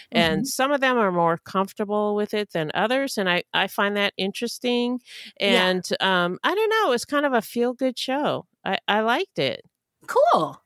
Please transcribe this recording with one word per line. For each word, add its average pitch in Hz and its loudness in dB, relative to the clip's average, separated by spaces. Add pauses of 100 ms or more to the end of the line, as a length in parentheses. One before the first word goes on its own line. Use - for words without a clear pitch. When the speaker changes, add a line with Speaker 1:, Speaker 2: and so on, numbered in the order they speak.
(100)
Speaker 1:
And 165 2
Speaker 2:
Mm-hmm. 240 -2
Speaker 1:
some 269 0
of 285 0
them 262 2
are 196 2
more 170 2
comfortable 208 -2
with 208 -2
it 208 -4
than 156 -2
others. 254 0
And 190 0
I, 175 0 (100)
I 185 0
find 202 -2
that 202 0
interesting. 240 -2 (400)
Speaker 2:
Yeah. 190 2
Speaker 1:
And, 185 0 (160)
um, 180 0
I 320 0
don't 427 0
know, 427 2
it's 240 -2
kind 294 0
of 277 0
a 240 2
feel-good 240 -2
show. 262 -2 (220)
I, 190 -2
I 208 4
liked 247 0
it. 139 -2 (440)
Speaker 2:
Cool. 466 2